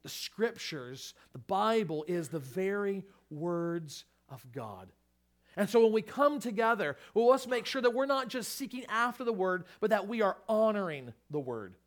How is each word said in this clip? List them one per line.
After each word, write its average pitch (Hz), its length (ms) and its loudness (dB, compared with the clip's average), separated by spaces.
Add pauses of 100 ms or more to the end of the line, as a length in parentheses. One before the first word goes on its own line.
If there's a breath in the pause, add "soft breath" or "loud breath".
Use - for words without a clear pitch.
The 147 60 -12
scriptures, 151 1040 -6 (180 soft breath)
the 131 60 -14
Bible, 196 680 0
is 170 220 -2
the 160 100 -6
very 190 640 -2 (280 loud breath)
words 170 720 -4 (240)
of 135 220 -18
God. 101 400 -12 (680 soft breath)
And 202 100 2
so 226 160 6
when 220 80 6
we 220 120 2
come 285 360 2
together, 220 580 0 (180 loud breath)
we 226 100 6
must 254 240 6
make 240 160 -2
sure 269 160 -2
that 240 140 4
we're 269 100 2
not 262 220 0
just 233 300 -6
seeking 247 280 -8
after 240 380 0
the 233 100 0
word, 185 320 0 (140 loud breath)
but 208 100 0
that 202 180 2
we 226 140 -2
are 196 160 2 (100)
honoring 196 680 0 (180)
the 147 80 -2
word. 113 360 -8 (120)